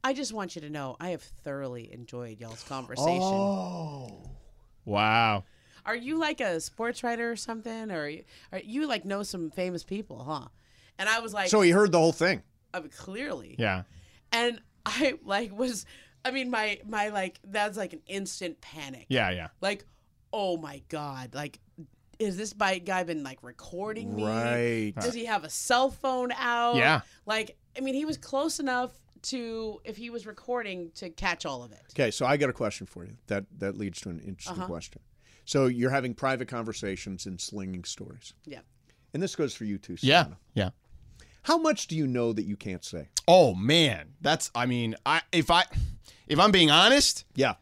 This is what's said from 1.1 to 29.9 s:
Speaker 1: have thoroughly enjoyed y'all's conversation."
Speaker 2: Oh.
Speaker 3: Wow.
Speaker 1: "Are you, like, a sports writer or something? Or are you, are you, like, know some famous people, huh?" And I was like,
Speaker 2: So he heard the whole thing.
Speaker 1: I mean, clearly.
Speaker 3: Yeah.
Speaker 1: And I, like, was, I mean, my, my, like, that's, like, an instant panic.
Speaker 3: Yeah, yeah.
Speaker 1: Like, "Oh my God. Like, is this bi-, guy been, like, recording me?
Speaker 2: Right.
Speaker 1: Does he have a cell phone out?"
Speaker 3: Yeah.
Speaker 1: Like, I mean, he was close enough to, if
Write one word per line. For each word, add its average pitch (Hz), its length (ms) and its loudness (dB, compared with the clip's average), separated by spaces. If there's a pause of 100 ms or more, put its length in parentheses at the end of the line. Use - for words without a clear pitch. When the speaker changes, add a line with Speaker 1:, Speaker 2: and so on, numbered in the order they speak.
Speaker 1:
have - 120 -6
thoroughly 135 680 -12
enjoyed 120 480 -14
y'all's 113 240 -16
conversation." 135 580 -2
Speaker 2:
Oh. 180 1080 -4 (540)
Speaker 3:
Wow. 107 600 4 (400)
Speaker 1:
"Are 220 120 -4
you, 262 220 -6
like, 311 220 -2
a 180 200 -2
sports 233 440 -6
writer 233 260 -2
or 226 60 -6
something? 220 540 -10
Or 170 140 -4
are 147 40 -6
you, 156 160 -12 (280)
are 190 80 -8
you, 269 260 -4
like, 226 180 -2
know 196 180 -4
some 175 280 -6
famous 180 340 -4
people, 185 400 -10
huh?" 143 240 -8 (500)
And 196 100 0
I 226 120 2
was 226 140 -10
like, 190 160 -2
Speaker 2:
So 208 100 8
he 180 100 10
heard 196 220 6
the 175 60 8
whole 160 140 6
thing. 165 300 0 (300)
Speaker 1:
I 185 80 -6
mean, 151 100 -16
clearly. 190 680 -10
Speaker 3:
Yeah. 95 240 0 (500)
Speaker 1:
And 233 280 0 (240)
I, 247 300 0 (100)
like, 202 320 -4
was, 240 280 -4 (400)
I 254 60 0
mean, 254 200 -2
my, 214 360 -2
my, 208 240 -2
like, 190 340 -4
that's, 208 320 -2
like, 190 160 -6
an 156 140 -14
instant 185 540 -8
panic. 139 480 -16
Speaker 3:
Yeah, 113 220 2
yeah. 87 180 -8 (120)
Speaker 1:
Like, 101 240 -4 (480)
"Oh 196 240 -2
my 143 320 -10
God. 135 460 -8
Like, 143 260 -8 (580)
is 196 180 -2
this 202 160 -8
bi-, 196 260 0
guy 185 260 -2
been, 160 180 -4
like, 131 200 -10
recording 196 720 -10
me? 107 100 -2
Speaker 2:
Right. 117 760 0
Speaker 1:
Does 240 140 -2
he 233 120 -6
have 208 180 -2
a 156 60 -12
cell 254 400 2
phone 254 420 -2
out?" 240 440 2
Speaker 3:
Yeah. 202 260 6 (240)
Speaker 1:
Like, 214 300 -2 (200)
I 247 40 -8
mean, 262 140 -2
he 285 100 0
was 311 120 -2
close 302 420 -2
enough 254 320 -2 (320)
to, 226 640 -6
if 214 120 -12